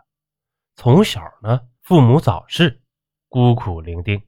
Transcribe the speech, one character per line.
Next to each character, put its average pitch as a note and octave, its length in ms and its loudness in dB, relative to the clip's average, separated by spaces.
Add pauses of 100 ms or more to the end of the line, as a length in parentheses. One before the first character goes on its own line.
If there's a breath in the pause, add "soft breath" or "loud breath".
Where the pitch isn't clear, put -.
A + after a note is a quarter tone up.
(760)
从 C#3+ 280 4
小 - 180 -8 (220)
呢， A#2 240 -4 (160)
父 E3 180 4
母 A#2+ 180 4
早 F2 280 -4
逝， - 340 -4 (480)
孤 B2 240 0
苦 F#2+ 260 -8
伶 E2+ 240 -12
仃， G2+ 240 -8